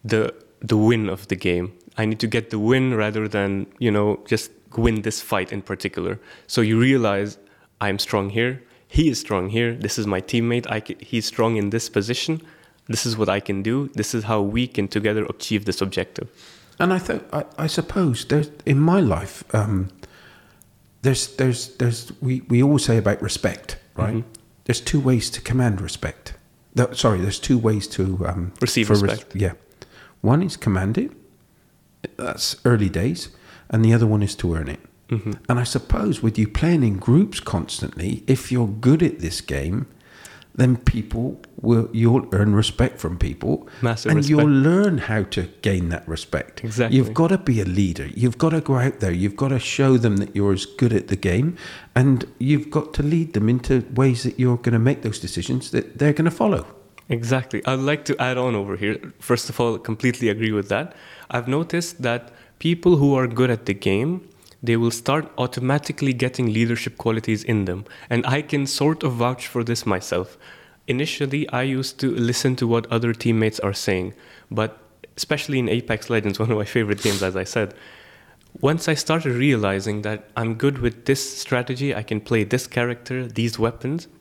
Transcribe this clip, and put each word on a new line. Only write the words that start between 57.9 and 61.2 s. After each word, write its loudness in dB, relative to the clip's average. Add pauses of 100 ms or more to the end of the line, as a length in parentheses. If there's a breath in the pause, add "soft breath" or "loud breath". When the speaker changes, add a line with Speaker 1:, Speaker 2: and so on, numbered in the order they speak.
Speaker 1:
to -2
add 0
on 0
over -4
here. -2 (220)
First -2
of -10
all, 0
completely -2
agree -2
with -2
that. -2 (380 loud breath)